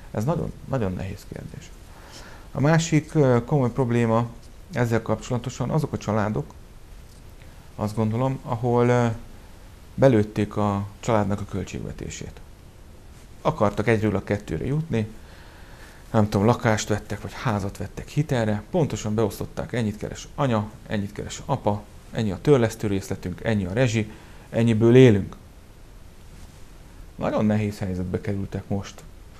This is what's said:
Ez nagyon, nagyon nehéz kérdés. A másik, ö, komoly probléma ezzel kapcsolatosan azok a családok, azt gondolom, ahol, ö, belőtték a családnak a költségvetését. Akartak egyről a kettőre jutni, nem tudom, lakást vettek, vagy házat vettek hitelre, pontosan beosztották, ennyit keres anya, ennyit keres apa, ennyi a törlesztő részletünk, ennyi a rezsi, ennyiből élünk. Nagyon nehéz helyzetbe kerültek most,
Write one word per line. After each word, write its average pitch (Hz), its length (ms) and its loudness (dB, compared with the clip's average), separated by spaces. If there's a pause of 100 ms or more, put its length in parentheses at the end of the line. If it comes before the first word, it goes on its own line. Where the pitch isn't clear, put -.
(120)
Ez 107 120 -4
nagyon, 135 280 -2 (140)
nagyon 113 280 -2
nehéz 92 340 -8
kérdés. - 440 -14 (800)
A - 100 -4
másik, 160 540 4
ö, 127 300 6
komoly 131 260 2
probléma 117 580 2 (420)
ezzel 117 300 2
kapcsolatosan 123 680 -4
azok 156 240 0
a 110 40 -2
családok, 107 560 -2 (1200)
azt 104 200 -4
gondolom, 117 480 0
ahol, 120 440 2
ö, 123 200 4 (880)
belőtték 107 640 4
a 101 300 0 (120)
családnak 104 400 2
a 98 60 -8
költségvetését. - 960 -10 (1000)
Akartak 110 460 0
egyről 107 280 2
a 98 80 -4
kettőre - 420 -4
jutni, 123 420 -2 (1040)
nem 107 180 4
tudom, 101 160 4
lakást 110 420 2
vettek, 104 340 -4
vagy 98 120 -10
házat 101 440 -4
vettek - 300 -12
hitelre, 113 640 0
pontosan 110 440 0
beosztották, - 580 -2
ennyit 110 240 -2
keres - 380 -10
anya, 113 340 0 (180)
ennyit 101 240 -4
keres - 340 -10
apa, 104 380 -2 (280)
ennyi 113 200 -2
a 90 100 -6
törlesztő 117 460 4
részletünk, 95 560 -4
ennyi 107 220 0
a 87 80 -6
rezsi, 110 380 2 (380)
ennyiből 117 460 6
élünk. 113 400 10 (1800)
Nagyon 233 300 -2
nehéz 107 340 0
helyzetbe 92 420 -4
kerültek 98 460 -6
most, - 360 -6 (360)